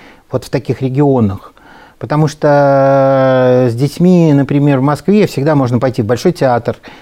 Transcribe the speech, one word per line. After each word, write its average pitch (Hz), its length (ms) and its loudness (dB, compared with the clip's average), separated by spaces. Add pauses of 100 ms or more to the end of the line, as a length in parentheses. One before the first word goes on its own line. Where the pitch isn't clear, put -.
(300)
вот 127 140 -6
в - 60 -20
таких 131 320 -6
регионах. 127 680 0 (460)
Потому 151 300 -2
что, 135 1400 2
э, 120 40 -2
с 113 40 -4
детьми, 165 600 2
например, 143 460 0
в - 20 -2
Москве 165 440 0
всегда 151 280 -2
можно 127 240 0
пойти 127 240 -2
в 104 40 -4
Большой 123 260 0
театр, 120 440 -2 (260)